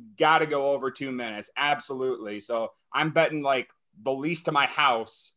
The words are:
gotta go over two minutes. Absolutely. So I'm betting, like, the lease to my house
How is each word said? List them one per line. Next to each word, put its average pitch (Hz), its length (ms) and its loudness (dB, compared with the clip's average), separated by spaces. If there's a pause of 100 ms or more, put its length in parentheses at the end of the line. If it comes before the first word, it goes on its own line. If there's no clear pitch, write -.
(160)
gotta 156 300 6
go 143 260 0
over 131 180 -2
two 135 220 -8
minutes. 113 440 -8
Absolutely. 131 840 -2
So 113 320 -4 (200)
I'm 156 180 0
betting, 156 320 2
like, 135 260 0 (340)
the 135 100 -2
lease 147 320 -4
to 160 80 -2
my 139 140 4
house 123 720 0